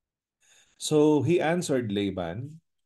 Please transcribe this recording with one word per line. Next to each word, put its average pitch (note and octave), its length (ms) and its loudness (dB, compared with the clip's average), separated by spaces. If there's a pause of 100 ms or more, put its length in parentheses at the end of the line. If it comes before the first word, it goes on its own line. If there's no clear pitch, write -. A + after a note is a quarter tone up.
(800)
So D3+ 480 2
he F3 160 2
answered D3 480 -2
Laban, G2+ 720 -6 (240)